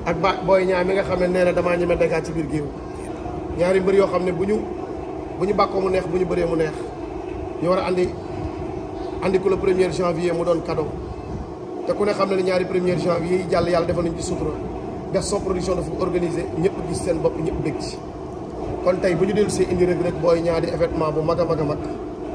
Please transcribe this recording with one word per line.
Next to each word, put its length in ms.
Ak 160
ba 140
Boy 200
Niang 200
mi 80
nga 100
xam 160
ne 80
nee 180
na 60
damaa 260
ñeme 200
dégâts 280
ci 60
biir 200
géew. 140
Ñaari 240
mbër 140
yoo 120
xam 160
ne 80
bu 140
ñu, 100
bu 60
ñu 100
bàkkoo 260
mu 80
neex, 180
bu 120
ñu 60
bëree 200
mu 100
neex. 180
Ñu 60
war 100
a 80
andi, 200
andi 160
ko 100
le 80
premier 340
janvier 420
mu 120
doon 160
cadeau. 240
Te 60
ku 120
ne 80
xam 160
ne 60
ni 80
ñaari 220
premier 340
janvier 400
yi 100
jàll 180
yàlla 200
defal 160
nañu 140
ci 60
sutura. 280
Gaston 300
Production 340
dafa 140
organisé, 460
ñëpp 260
gis 140
seen 160
bopp, 160
ñëpp 200
bég 160
ci. 180
Kon 180
tey 140
bu 100
ñu 80
dellu 160
see 200
indi 140
Reug 200
Reug 180
Boy 200
Niang 200
di 60
événement 440
bu 100
mag 180
a 60
mag 140
a 40
mag. 140